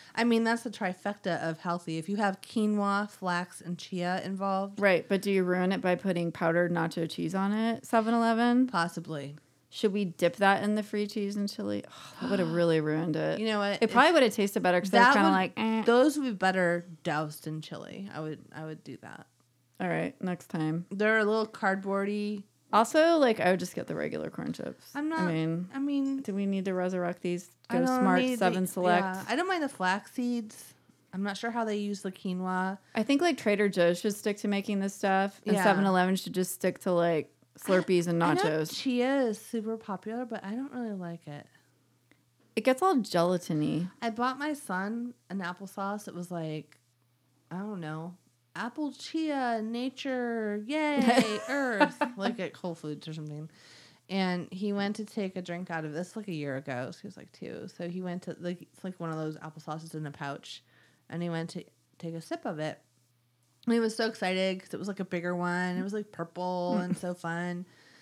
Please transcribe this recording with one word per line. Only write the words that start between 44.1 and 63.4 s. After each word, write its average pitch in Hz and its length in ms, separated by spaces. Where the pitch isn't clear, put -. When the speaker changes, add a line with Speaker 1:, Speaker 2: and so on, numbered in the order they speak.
Speaker 1:
bought 247 280
my 294 160
son 233 600
an 190 120
applesauce. 196 680
It - 60
was 175 160
like, 156 480
I 175 80
don't 202 220
know, 160 340
apple 247 360
chia, 277 680
nature, 233 1040
yay, 254 800
Speaker 2:
<laughs> - 60
Speaker 1:
earth, 254 500
like, 196 240
at 180 160
Whole 175 180
Foods 151 340
or 156 40
something. 151 380
And 185 420
he 202 220
went 202 240
to 214 80
take 196 320
a 185 60
drink 180 280
out 165 140
of 151 80
this, 175 240
like, 208 120
a 185 60
year 143 220
ago. 131 360
So - 100
he 202 60
was, 185 80
like, - 160
two. - 440
So 175 120
he 180 140
went 180 200
to, - 180
like, 175 220
it's, - 200
like, 185 160
one 165 120
of 156 60
those 156 200
applesauces 160 580
in 156 120
a 143 40
pouch. - 520
And 170 140
he 175 80
went 165 200
to - 140
take 165 160
a 165 60
sip 339 240
of 185 140
it. 151 220